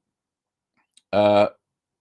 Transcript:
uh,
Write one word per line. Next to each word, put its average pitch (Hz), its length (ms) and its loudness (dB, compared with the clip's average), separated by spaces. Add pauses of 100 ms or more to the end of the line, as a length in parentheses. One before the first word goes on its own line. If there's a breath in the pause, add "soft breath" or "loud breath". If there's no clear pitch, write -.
(1120)
uh, 104 360 0 (540)